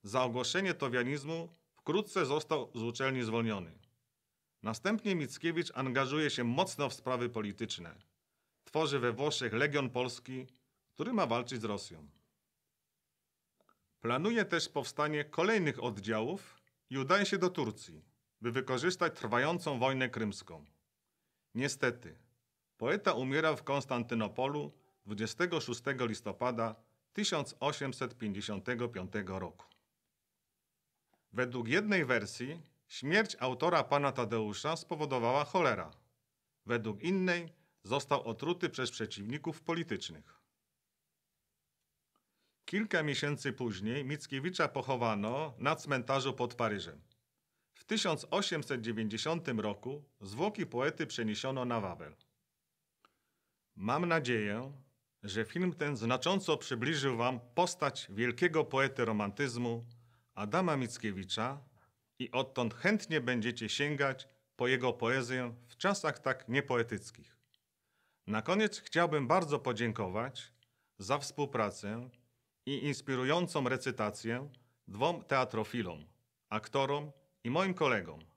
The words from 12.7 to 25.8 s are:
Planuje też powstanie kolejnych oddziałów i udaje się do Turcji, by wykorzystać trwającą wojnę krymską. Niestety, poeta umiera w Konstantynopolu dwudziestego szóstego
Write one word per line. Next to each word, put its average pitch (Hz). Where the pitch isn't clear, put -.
Planuje 180
też 165
powstanie 147
kolejnych 170
oddziałów 113
i 131
udaje 180
się 196
do 180
Turcji, 107
by 117
wykorzystać 135
trwającą 139
wojnę 131
krymską. 98
Niestety, 123
poeta 190
umiera 139
w -
Konstantynopolu 131
dwudziestego 113
szóstego 123